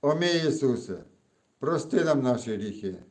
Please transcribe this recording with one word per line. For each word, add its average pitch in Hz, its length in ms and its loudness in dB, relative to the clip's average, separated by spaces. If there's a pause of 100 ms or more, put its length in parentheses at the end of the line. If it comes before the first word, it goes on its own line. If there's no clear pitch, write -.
О 147 140 4
мій 170 340 2
Ісусе, 113 560 -2 (540)
прости 160 460 0
нам 147 180 2
наші 123 320 0
гріхи 101 420 -6 (140)